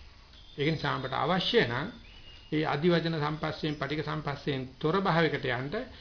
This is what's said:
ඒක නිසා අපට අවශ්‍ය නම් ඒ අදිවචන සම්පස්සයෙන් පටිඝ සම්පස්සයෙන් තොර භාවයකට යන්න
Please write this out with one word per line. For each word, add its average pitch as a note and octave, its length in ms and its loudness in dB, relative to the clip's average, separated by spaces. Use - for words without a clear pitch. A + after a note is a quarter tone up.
ඒක D3 160 0
නිසා C#3+ 240 0
අපට C3 220 -2
අවශ්‍ය F3+ 460 2
නම් C3 260 0
ඒ D#3 180 0
අදිවචන E3 500 4
සම්පස්සයෙන් D3+ 600 -2
පටිඝ C#3+ 280 -2
සම්පස්සයෙන් D3 580 -4
තොර D#3 240 0
භාවයකට D#3+ 480 2
යන්න C3 280 -2